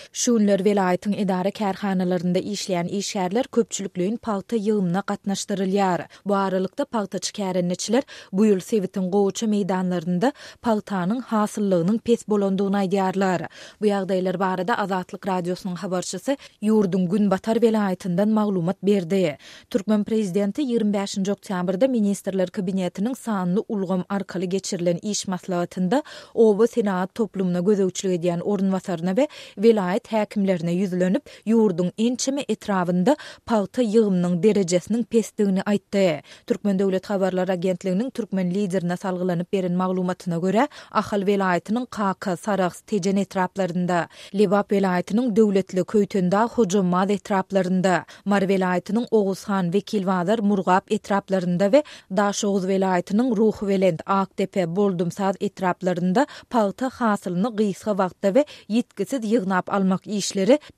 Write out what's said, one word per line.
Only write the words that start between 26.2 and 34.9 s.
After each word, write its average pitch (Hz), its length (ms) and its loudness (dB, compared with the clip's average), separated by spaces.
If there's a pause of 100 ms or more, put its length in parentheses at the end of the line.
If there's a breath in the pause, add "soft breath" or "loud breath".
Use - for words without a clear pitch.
Oba 220 320 4
Senat 190 480 -2
toplumuna 185 460 -2
gözegçilik 185 600 0
edýän 170 220 0
orunbasaryna 190 760 -2
we 285 120 2 (280 loud breath)
welaýat 202 540 2
häkimlerine 190 640 0
ýüzlenip, 185 500 0 (240 loud breath)
ýurdun 202 520 2
ençeme 254 500 -2
etrawynda 185 680 0 (300 loud breath)
palta 226 360 0
ýygymynyň 190 600 2
derejesiniň 202 640 2